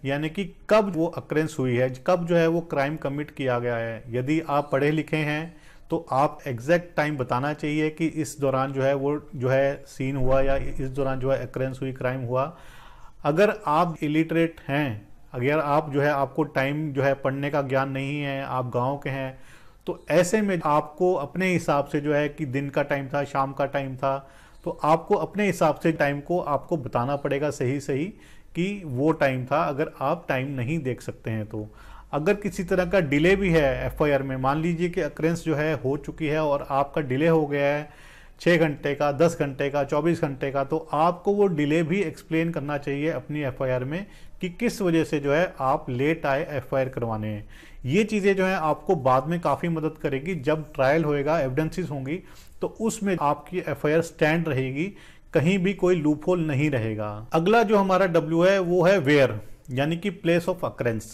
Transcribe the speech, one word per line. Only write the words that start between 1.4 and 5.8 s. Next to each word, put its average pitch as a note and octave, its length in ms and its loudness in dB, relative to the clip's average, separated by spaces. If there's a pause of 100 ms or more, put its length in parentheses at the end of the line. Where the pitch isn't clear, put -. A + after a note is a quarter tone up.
हुई B2+ 160 2
है, B2+ 180 2 (140)
कब F3+ 180 2
जो E3+ 100 2
है E3 120 4
वो E3 140 0
क्राइम D3 340 -2
कमिट C#3+ 360 -6
किया B2+ 280 0
गया A#2+ 160 -2
है। A2+ 340 -6
यदि C3 400 0
आप D3 220 0
पढ़े C#3+ 200 2
लिखे D#3 260 -2
हैं D#3 380 -4 (340)